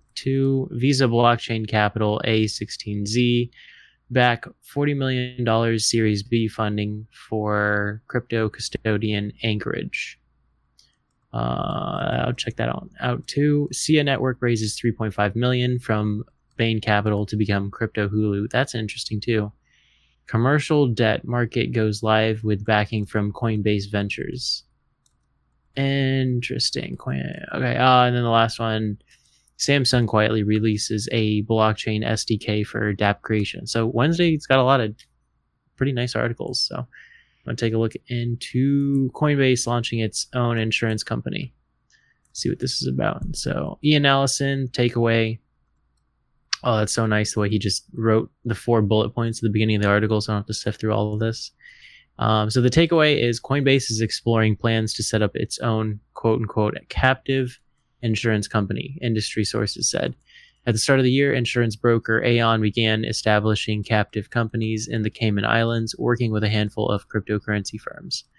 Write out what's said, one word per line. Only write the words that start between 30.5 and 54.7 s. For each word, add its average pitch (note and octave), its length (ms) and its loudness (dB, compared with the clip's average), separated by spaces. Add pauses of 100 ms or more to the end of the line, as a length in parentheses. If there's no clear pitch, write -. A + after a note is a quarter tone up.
a G#2+ 320 2
blockchain A2 640 0
S A2+ 200 -2
D A2 120 0
K G#2+ 260 -2
for G#2+ 300 -2
dApp G#2 300 0
creation. G#2+ 420 -2
So A2+ 220 -2
Wednesday's D#3 580 2
got C3+ 140 6
a B2+ 40 4
lot C3 180 4
of A2 140 -2 (800)
pretty C3+ 160 0
nice B2 220 -4
articles. A#2+ 480 -4
So - 120 -6
I'm B2+ 100 -6 (580)
gonna A#2+ 120 -6
take A2+ 180 0
a A2 60 0
look A2 140 0 (140)
into C3+ 1080 0
Coinbase C#3 500 2
launching A#2 320 -2
its A2 380 -4
own A#2 240 0
insurance A2 440 0
company. - 520 -6 (800)
See - 160 -4
what - 100 -4
this B2+ 240 -4
is C3 40 -4
about. - 480 -4
So - 480 -6
Ian D3 220 4
Allison, C3+ 640 0
takeaway. A#2 720 0 (1200)
Oh, A#2+ 160 2
that's G#2+ 160 0
so A2+ 120 0
nice G#2+ 280 0
the A2 60 -2
way G#2 80 2
he G#2+ 100 0
just G2+ 360 -4
wrote A2+ 360 2 (140)
the A#2 100 -4
four A#2 280 0
bullet A2 300 0
points A#2 280 -4
at - 40 -4
the A2 60 0
beginning G#2+ 280 0
of G2+ 60 0
the G2+ 40 4
article, G#2 320 4
so G#2+ 140 -4
I - 20 0
don't G#2 60 -2
have - 60 -12
to A2 60 -8
sift - 280 -6
through A2 100 0
all G#2+ 220 0
of G#2+ 80 -4
this. A2+ 300 -4 (640)
Um, A2 320 2
so B2+ 100 2
the B2 100 4
takeaway D#3 480 4
is A#2+ 220 0
Coinbase C3+ 500 2
is A2 120 -2
exploring A2 560 2
plans A2 380 0